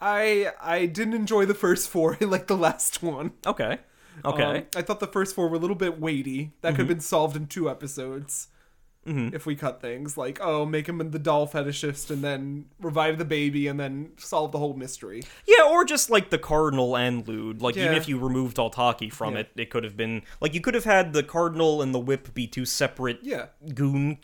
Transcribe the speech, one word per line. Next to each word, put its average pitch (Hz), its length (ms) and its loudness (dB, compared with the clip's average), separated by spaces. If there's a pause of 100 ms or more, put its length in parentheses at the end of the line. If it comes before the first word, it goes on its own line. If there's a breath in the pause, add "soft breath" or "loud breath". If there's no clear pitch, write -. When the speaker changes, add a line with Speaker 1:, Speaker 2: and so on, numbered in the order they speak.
Speaker 1:
I, 208 600 2
I 170 260 0
didn't 214 280 0
enjoy 214 320 4
the 202 80 4
first 180 340 2
four 165 300 4
<laughs> - 20 0
like 190 260 0
the 196 100 2
last - 460 2
one. 156 300 -4 (140)
Speaker 2:
Okay. 139 320 -2 (460 loud breath)
Okay. 143 180 2 (160)
Speaker 1:
Um, 147 60 -6 (100)
I 175 80 -4
thought 196 180 -4
the 196 60 -4
first 190 280 -2
four 175 140 0
were 165 80 -2
a 160 40 0
little 180 160 0
bit 170 240 -2
weighty. 143 520 -4 (100)
That 165 80 0
could 147 100 2
have 127 60 2
Speaker 2:
Mm-hmm. 165 80 2
Speaker 1:
been 165 60 -6
solved 151 360 0
in 151 100 -6
two 156 220 -2
episodes. 135 800 -8 (580)
Speaker 2:
Mm-hmm. 135 300 -2
Speaker 1:
If 143 100 -8
we 151 80 -2
cut 143 260 -6
things, 135 360 -8
like, 139 260 -6
oh, 151 240 0
make 151 220 -4
him 170 100 -6 (140)
the 160 80 -4
doll 147 260 2
fetishist 143 640 -4
and 143 140 -4
then 139 400 -4 (160)
revive 160 380 0
the 170 60 -2
baby 147 440 0
and 143 100 -4
then 139 380 -6
solve 156 340 -2
the 147 80 -4
whole 143 160 -2
mystery. 120 480 -10 (240 loud breath)
Speaker 2:
Yeah, 403 240 10
or 349 140 6
just, - 260 0
like, 214 200 4
the 165 80 2
Cardinal 135 580 2
and 123 320 0
Lude. 110 340 -6
Like, 123 140 0
even 180 160 2
Speaker 1:
Yeah. 160 60 4
Speaker 2:
if 156 100 -4
you 135 100 0
removed 127 380 0
Altaki 117 560 0
from 107 220 -4
Speaker 1:
Yeah. 107 60 -4
Speaker 2:
it, 110 140 -8
it 117 160 -6
could 117 140 -2
have 104 120 -8
been, 113 260 -2 (180 loud breath)
like, 151 140 0
you 170 60 -2
could 240 140 0
have 226 80 2
had 190 300 4
the 151 100 4
Cardinal 160 600 2
and 135 120 0
the 127 60 0
Whip 135 340 -4
be 120 140 -4
two 127 160 -6
separate 127 580 -2
Speaker 1:
Yeah. 247 240 -8 (280)
Speaker 2:
goon 139 500 0